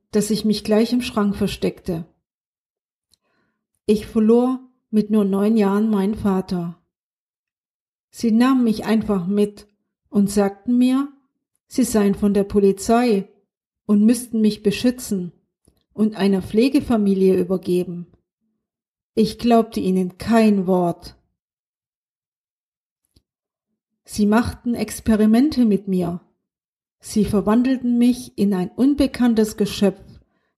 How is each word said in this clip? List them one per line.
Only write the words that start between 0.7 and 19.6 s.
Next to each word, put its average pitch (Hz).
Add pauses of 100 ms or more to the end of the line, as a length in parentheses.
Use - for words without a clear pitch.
im 247
Schrank 202
versteckte. 180 (1800)
Ich 214
verlor 240 (280)
mit 208
nur 214
neun 202
Jahren 208
meinen 202
Vater. 185 (1300)
Sie -
nahmen 247
mich 220
einfach 202
mit 202 (400)
und 202
sagten 202
mir, 262 (540)
sie -
seien 202
von 202
der 202
Polizei 202 (580)
und 208
müssten 233
mich 214
beschützen 202 (600)
und 214
einer 190
Pflegefamilie 208
übergeben. 180 (1080)
Ich 220
glaubte 226